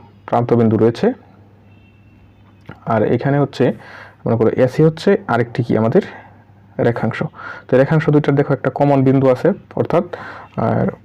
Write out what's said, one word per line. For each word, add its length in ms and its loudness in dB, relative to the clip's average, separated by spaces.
প্রান্তবিন্দু 500 0
রয়েছে। 360 0
আর 160 0
এখানে 360 0
হচ্ছে 340 0
মনে 100 0
করো 140 2
এসি 320 0
হচ্ছে 340 2
আরেকটি 340 -2
কি 140 -2
আমাদের 260 2
রেখাংশ। 440 -2
তো 80 2
রেখাংশ 340 2
দুইটার 240 2
দেখো 180 0
একটা 180 -2
কমন 340 2
বিন্দু 260 4
আছে, 220 2
অর্থাৎ, 300 0
আহ, 300 0